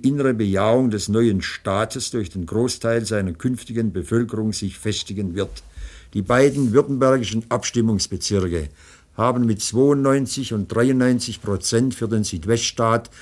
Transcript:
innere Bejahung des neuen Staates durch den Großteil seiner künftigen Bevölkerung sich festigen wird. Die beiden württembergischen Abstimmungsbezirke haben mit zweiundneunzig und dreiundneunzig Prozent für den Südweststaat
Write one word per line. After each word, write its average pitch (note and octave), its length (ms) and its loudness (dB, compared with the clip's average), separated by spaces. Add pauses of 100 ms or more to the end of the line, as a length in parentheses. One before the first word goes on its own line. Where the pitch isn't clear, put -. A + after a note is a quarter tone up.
innere C3+ 260 2
Bejahung A2 560 2
des G#2 200 -4
neuen G#2+ 320 4
Staates A2 680 -4
durch G#2+ 180 -4
den F2+ 160 -8
Großteil A#2 600 -2
seiner G2 280 -2
künftigen A2+ 580 -4
Bevölkerung G#2+ 600 -2
sich F#2+ 240 -6
festigen G2 580 -6
wird. - 280 -6 (500)
Die G2+ 80 -2
beiden C3 500 2
württembergischen B2 800 2
Abstimmungsbezirke G2 1200 0 (460)
haben B2 300 2
mit A2 160 0
zweiundneunzig C3+ 920 2
und G2+ 200 -4
dreiundneunzig B2 680 2
Prozent A#2 520 0
für A2+ 140 -4
den G#2+ 160 0
Südweststaat A2+ 840 0 (120)